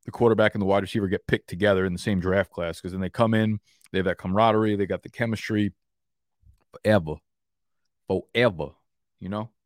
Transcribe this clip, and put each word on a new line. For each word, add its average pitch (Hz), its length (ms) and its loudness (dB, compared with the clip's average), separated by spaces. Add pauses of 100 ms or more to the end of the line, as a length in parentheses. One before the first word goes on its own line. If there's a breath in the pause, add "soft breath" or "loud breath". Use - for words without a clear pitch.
the - 80 -12
quarterback 110 420 4
and 104 80 -4
the 95 40 0
wide 98 180 2
receiver 101 240 -2
get 92 180 -4
picked - 220 -2
together 95 360 2
in 92 80 -2
the 87 60 -6
same 98 220 -2
draft 90 320 0
class, 85 280 -8
'cause 90 120 -10
then 95 80 -6
they 92 100 -6
come 113 240 2
in, 110 240 0 (320 soft breath)
they 98 80 -2
have 92 80 0
that 90 120 -2
camaraderie, 107 580 2
they 98 100 -2
got 90 160 -6
the - 80 -18
chemistry. 107 640 -4 (960)
Forever. 85 440 0 (920)
Forever. 95 600 -2 (500)
You 92 80 -12
know? 107 240 -8 (140)